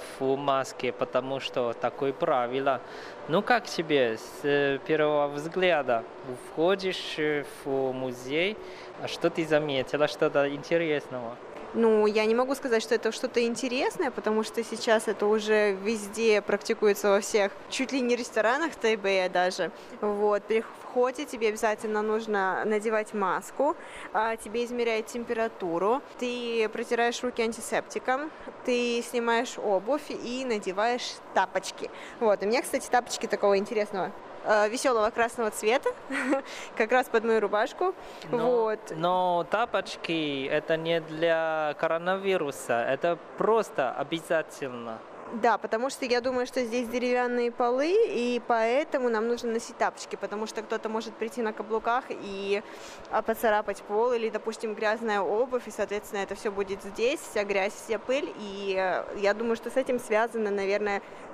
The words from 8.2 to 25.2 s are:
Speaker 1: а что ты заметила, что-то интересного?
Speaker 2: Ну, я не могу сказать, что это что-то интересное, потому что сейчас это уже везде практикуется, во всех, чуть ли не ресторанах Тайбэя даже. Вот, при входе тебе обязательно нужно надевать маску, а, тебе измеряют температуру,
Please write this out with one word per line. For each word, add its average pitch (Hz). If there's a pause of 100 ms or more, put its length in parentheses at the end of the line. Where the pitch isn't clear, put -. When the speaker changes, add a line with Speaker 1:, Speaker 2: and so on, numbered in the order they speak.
Speaker 1:
а 131
что -
ты 165
заметила, 147
что-то 143
интересного? 143 (380)
Speaker 2:
Ну, 220
я 214
не 226
могу 254
сказать, 233
что 233
это 226
что-то 240
интересное, 262
потому 214
что 226
сейчас 220
это 202
уже 208
везде 208
практикуется, 208
во 202
всех, 202 (180)
чуть -
ли 269
не 240
ресторанах 240
Тайбэя 196
даже. 180 (280)
Вот, 208
при 220 (320)
входе 254
тебе 226
обязательно 214
нужно 208
надевать 214
маску, 202 (380)
а, 226
тебе 226
измеряют 233
температуру, 226 (180)